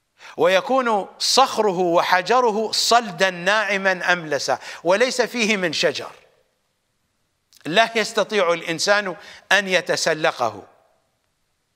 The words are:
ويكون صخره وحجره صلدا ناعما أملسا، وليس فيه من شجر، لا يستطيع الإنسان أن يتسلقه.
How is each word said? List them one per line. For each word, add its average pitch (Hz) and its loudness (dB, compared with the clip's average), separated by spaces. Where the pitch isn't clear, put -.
ويكون 190 2
صخره 214 0
وحجره 185 2
صلدا 190 2
ناعما 190 0
أملسا، 147 -4
وليس 220 2
فيه 220 -2
من 175 -2
شجر، 135 -2
لا 202 2
يستطيع 202 0
الإنسان 175 -2
أن 196 2
يتسلقه. 156 0